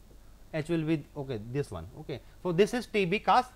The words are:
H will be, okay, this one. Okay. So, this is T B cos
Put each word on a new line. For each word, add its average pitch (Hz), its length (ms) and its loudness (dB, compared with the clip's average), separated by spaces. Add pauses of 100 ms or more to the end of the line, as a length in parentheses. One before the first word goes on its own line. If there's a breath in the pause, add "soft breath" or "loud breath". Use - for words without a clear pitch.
(540)
H 156 160 -4
will 165 140 2
be, 151 220 0 (100)
okay, 131 240 -6 (120)
this 139 200 -2
one. 87 160 -10 (140)
Okay. 151 180 -8 (240 soft breath)
So, 180 80 -2
this 185 220 4
is 240 120 -2
T 202 200 2
B 165 140 0
cos 226 260 6 (100)